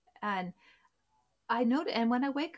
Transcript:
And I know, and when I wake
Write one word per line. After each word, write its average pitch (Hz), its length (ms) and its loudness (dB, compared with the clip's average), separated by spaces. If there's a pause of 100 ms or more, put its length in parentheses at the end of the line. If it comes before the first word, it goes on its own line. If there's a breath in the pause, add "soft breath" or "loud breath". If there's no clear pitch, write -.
(220)
And 190 300 -4 (960 soft breath)
I 240 160 2
know, 262 180 4
and 233 280 0
when 247 140 2
I 277 40 0
wake 285 300 -4